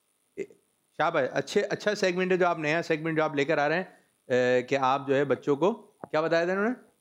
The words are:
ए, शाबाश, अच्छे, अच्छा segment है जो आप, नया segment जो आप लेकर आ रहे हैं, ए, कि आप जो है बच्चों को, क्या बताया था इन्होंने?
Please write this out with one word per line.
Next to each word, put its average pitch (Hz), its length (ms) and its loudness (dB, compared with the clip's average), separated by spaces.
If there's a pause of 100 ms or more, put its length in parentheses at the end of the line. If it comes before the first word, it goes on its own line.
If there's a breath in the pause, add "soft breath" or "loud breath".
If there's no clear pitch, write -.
(400)
ए, - 160 -12 (420)
शाबाश, 156 360 0
अच्छे, 143 280 -2
अच्छा 208 320 -4
segment 185 380 0
है 185 60 2
जो 180 100 2
आप, 170 120 0
नया 156 220 0
segment 160 360 -2
जो 156 60 2
आप 147 120 -2
लेकर 143 240 0
आ 143 80 2
रहे 160 100 0
हैं, - 320 -10 (220)
ए, 123 380 4
कि 135 60 2
आप 135 340 0
जो 135 60 4
है 143 100 2
बच्चों 135 300 0
को, 175 180 2 (320)
क्या 156 160 -2
बताया 165 260 0
था 185 40 -2
इन्होंने? 208 240 0 (260)